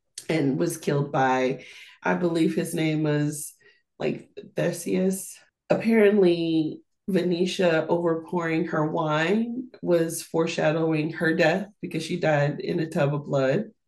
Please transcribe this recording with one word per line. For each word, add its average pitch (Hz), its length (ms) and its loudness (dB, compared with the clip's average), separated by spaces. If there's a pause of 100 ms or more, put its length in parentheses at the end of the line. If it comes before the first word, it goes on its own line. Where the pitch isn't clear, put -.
(280)
and 151 300 0
was 170 180 -2
killed 143 360 -2
by, 131 520 0 (380)
I 180 120 0
believe 170 400 2
his 165 200 -4
name 156 300 0
was, 147 500 -2 (440)
like, 147 300 -6 (280)
Theseus. 185 840 -2 (320)
Apparently, 190 1120 4 (280)
Venetia 180 800 2
overpouring 165 840 -2
her 151 200 0
wine 170 800 -2 (140)
was 165 400 0
foreshadowing 160 880 0
her 160 220 0
death 175 340 0 (120)
because 160 240 -6
she 175 140 -4
died 147 420 0
in 170 200 -2
a 160 100 -4
tub 147 240 0
of 143 120 -4
blood. 139 400 0 (220)